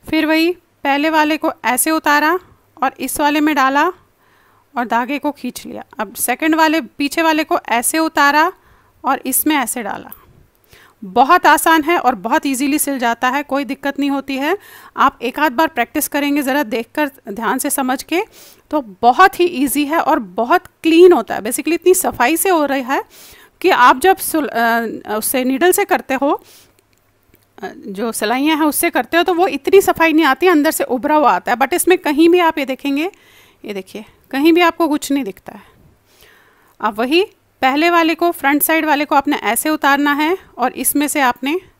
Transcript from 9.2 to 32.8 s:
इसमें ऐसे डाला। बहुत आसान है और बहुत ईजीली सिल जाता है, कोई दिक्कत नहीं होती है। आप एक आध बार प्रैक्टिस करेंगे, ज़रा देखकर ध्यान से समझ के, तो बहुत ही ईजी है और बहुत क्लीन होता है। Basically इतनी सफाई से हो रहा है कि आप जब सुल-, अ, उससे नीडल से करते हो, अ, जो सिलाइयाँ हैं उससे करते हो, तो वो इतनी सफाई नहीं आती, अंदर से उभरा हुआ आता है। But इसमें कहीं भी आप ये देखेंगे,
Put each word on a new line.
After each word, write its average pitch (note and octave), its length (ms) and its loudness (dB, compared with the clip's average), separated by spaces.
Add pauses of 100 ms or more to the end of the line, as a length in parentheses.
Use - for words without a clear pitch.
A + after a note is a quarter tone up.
इसमें C#4+ 300 -2
ऐसे B3 260 -4
डाला। - 280 -10 (920)
बहुत B3 440 2
आसान D#4+ 360 4
है E4 160 0
और B3+ 180 0
बहुत A#3+ 300 -2
ईजीली C#4 320 -2
सिल C#4 200 -4
जाता A#3 300 -2
है, C#4 140 -2
कोई C#4+ 220 -4
दिक्कत C#4 340 -8
नहीं C#4+ 120 -2
होती C#4 260 -6
है। D4 200 -2 (400)
आप - 260 2
एक B3 160 -6
आध D4+ 140 0
बार D#4+ 160 0
प्रैक्टिस B3 400 -4
करेंगे, C#4+ 340 -2
ज़रा C#4 220 0
देखकर A#3 460 -4 (200)
ध्यान A3 280 -4
से C#4+ 120 -4
समझ C4 320 -4
के, E4+ 200 -4 (480)
तो D4+ 100 -2 (220)
बहुत A#3+ 380 4
ही F4 40 4
ईजी C#4 420 -2
है D#4 140 -2
और D#4 180 0
बहुत A3+ 480 -2 (160)
क्लीन E4 300 8
होता A3+ 220 0
है। - 80 -6
Basically C#4 320 -4
इतनी F4+ 220 2
सफाई C4+ 400 0
से G4 120 -2
हो E4 160 2
रहा C4+ 300 -4
है G4 80 -2 (580)
कि F4+ 100 2
आप B3+ 300 6
जब F#4+ 180 4
सुल-, - 300 -4
अ, A#3 680 -2
उससे B3+ 280 -4
नीडल C4+ 280 2
से G4+ 140 0
करते C#4 280 -2
हो, C#4 160 0 (1300)
अ, F#3+ 100 -10
जो G#3+ 440 -8
सिलाइयाँ C4+ 440 0
हैं D#4 100 0
उससे D4+ 240 0
करते C#4 260 -2
हो, E4+ 60 4
तो F4+ 120 0
वो F4 140 2
इतनी - 340 4
सफाई E4 300 2
नहीं D#4 140 4
आती, C4+ 220 2
अंदर D#4 220 4
से - 160 -4
उभरा C4+ 300 0
हुआ B3+ 160 4
आता F#3 200 -2
है। A#3+ 60 -2
But C4+ 160 0
इसमें F4 260 2
कहीं D4+ 280 2
भी F4 120 4
आप D#4+ 180 0
ये C#4+ 80 -2
देखेंगे, C#4 440 -4 (540)